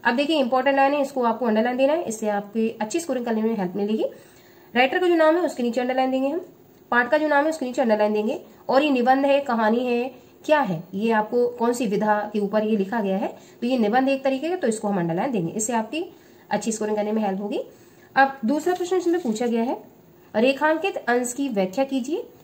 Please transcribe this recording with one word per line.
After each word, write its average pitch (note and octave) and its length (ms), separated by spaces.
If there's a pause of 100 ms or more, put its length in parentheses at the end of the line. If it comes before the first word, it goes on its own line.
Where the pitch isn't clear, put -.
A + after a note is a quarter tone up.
अब A#3+ 120
देखिए, D4 240
important C4 360
line C4+ 180
है, D4 80
इसको C4+ 220
आपको A#3 220
underline A#3 320
देना C4+ 160
है, F4 100
इससे A3 260
आपकी G#3 520
अच्छी A3 180
scoring B3+ 260
करने A3 160
में A3+ 160
help F3+ 180
मिलेगी। G#3+ 280 (720)
Writer C4 240
का F4+ 80
जो F4 80
नाम D#4 200
है, F4+ 60
उसके C#4 220
नीचे A#3+ 180
underline C4 300
देंगे C4 180
हम, E4 160 (460)
पाठ A#3+ 200
का D4+ 60
जो D4+ 100
नाम C#4+ 160
है, D#4+ 60
उसके D#4 160
नीचे B3+ 160
underline G#3+ 320
देंगे, A3 280 (280)
और C4+ 140
ये D4+ 60
निबंध C4 360
है, C#4 140
कहानी A3+ 400
है, B3 320 (340)
क्या D4+ 140
है, F3+ 240 (100)
ये A3 180
आपको A#3 360
कौन A#3+ 260
सी A#3+ 140
विधा G#3 460
के G#3+ 60
ऊपर G3+ 240
ये A3 140
लिखा G3+ 240
गया F#3+ 160
है, C4+ 100 (340)
तो A#3+ 60
ये B3+ 100
निबंध B3 320
एक C4+ 140
तरीके C4+ 260
का, F#4 60
तो C#4+ 120
इसको G#3+ 200
हम G3+ 120
underline F3 320
देंगे, E3+ 220
इससे A3+ 200
आपकी D4+ 420 (340)
अच्छी G#3+ 220
scoring G#3+ 260
करने G#3 140
में A3 100
help F#3+ 200
होगी। C4 220 (520)
अब C4+ 300
दूसरा D4+ 280
प्रश्न F4+ 240
इसमें F4 240
पूछा A#3 260
गया A3+ 160
है, D4 200 (520)
"रेखांकित D4 640
अंश A#3+ 360
की C#4 160
व्याख्या G3+ 360
कीजिए।" C4+ 440 (140)